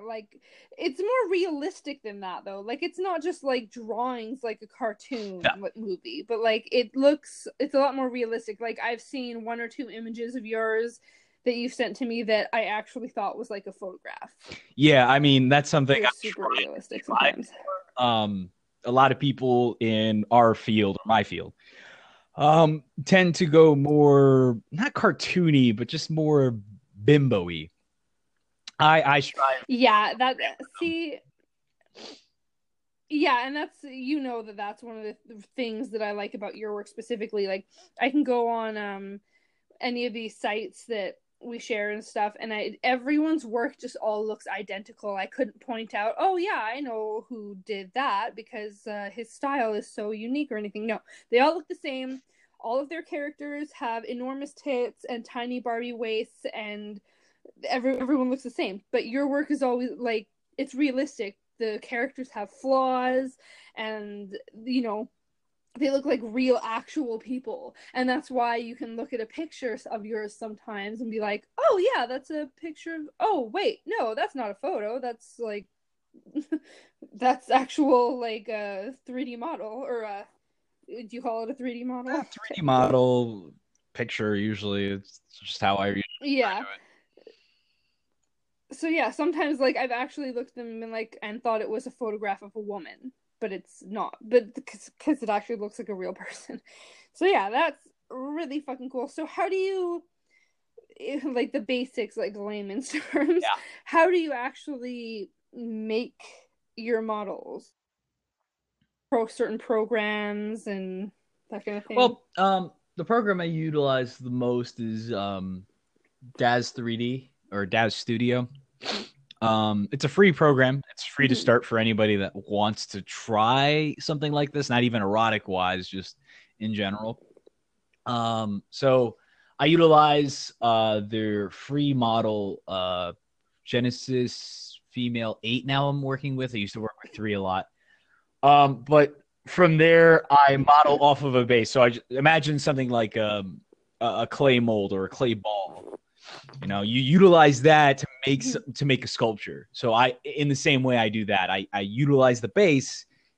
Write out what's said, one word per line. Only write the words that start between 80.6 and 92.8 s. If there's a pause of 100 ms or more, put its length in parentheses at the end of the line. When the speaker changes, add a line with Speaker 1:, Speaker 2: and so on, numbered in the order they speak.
Speaker 1:
do
you
call
it
a
three
D
model?
Speaker 2:
A
three
D
model (400)
picture,
usually.
It's (200)
just
how
I
usually (200)
Speaker 1:
Yeah.
Speaker 2:
do
it. (2000)
Speaker 1:
So,
yeah,
sometimes,
like,
I've
actually
looked
at
them
and
been
like,
and
thought
it
was
a
photograph
of
a
woman, (260)